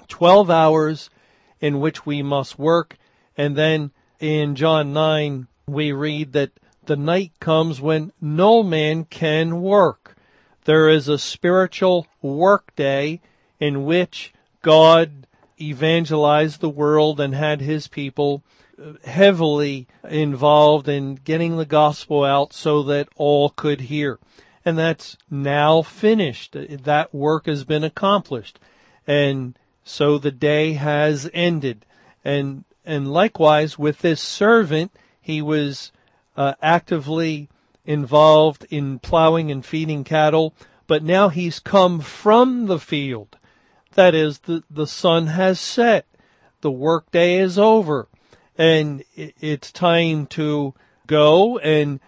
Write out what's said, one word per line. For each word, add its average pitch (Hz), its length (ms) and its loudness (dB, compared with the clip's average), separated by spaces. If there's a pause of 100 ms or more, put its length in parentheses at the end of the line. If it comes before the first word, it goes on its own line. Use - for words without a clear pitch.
Twelve 180 440 4
hours 156 580 2 (500)
in 143 200 -2
which 151 260 -4
we 143 160 -6
must 139 380 -6
work. 160 360 -2 (400)
And 147 200 -4
then 156 340 0 (300)
in 151 360 -4
John 151 380 0
nine, 151 540 -2 (180)
we 147 260 -6
read 147 420 -6
that 143 180 -2 (340)
the 147 120 -2
night 165 420 -2
comes 160 420 -2
when 156 300 -4 (100)
no 185 400 2
man 160 440 -2
can 165 560 -2
work. 190 540 0 (500)
There 156 220 4
is 156 200 4
a 147 100 -2
spiritual 180 880 -2 (160)
work 170 540 0
day 143 460 -4 (380)
in 143 240 -2
which 170 480 -4 (300)
God 160 640 4 (340)
evangelized 151 1000 0
the 160 100 -4
world 151 500 0
and 139 140 -4
had 151 280 -4
his 147 260 -6
people, 143 560 -6 (360)
uh, 151 140 -20 (120)
heavily 147 800 0 (200)
involved 151 800 2
in 139 280 -6
getting 165 420 -4
the 160 80 -4
gospel 147 580 0
out 139 300 -2
so 147 300 -2
that 143 320 -4
all 147 340 2
could 147 320 -6
hear. 139 380 -8 (440)
And 165 140 -2
that's 160 400 -4 (140)
now 147 500 2
finished. 208 760 -2
That 147 560 -4
work 151 360 -4
has 143 160 -6
been 151 200 -4
accomplished. 160 760 -4 (480)
And 139 500 -2 (260)
so 147 360 0
the 143 100 -4
day 151 440 -2
has 147 600 -2
ended. 151 540 -4 (360)
And, 139 420 -6 (200)
and 139 260 -6
likewise 156 680 2
with 151 220 -2
this 165 200 0
servant, 196 680 0 (280)
he 156 220 -8
was, 147 500 -4 (460)
uh, 139 240 -2
actively 160 880 -2 (340)
involved 151 840 4
in 139 300 -6
plowing 160 500 0
and 135 160 -8
feeding 156 380 -6
cattle, 156 500 0 (320)
but 156 180 0
now 185 260 4
he's 165 300 -8
come 180 400 2
from 233 680 2
the 175 120 -2
field. 135 580 -8 (580)
That 180 180 6
is, 156 260 -2
the, 165 300 -8
the 151 160 -8
sun 165 420 0
has 185 320 -2
set. 233 460 -2 (560)
The 156 80 -2
workday 165 680 0
is 185 200 0
over. 202 500 2 (520)
And 156 440 2 (140)
i-, 156 220 -16
it's 151 320 -8
time 170 560 0
to 147 480 -6 (320)
go. 165 520 4
And 147 480 0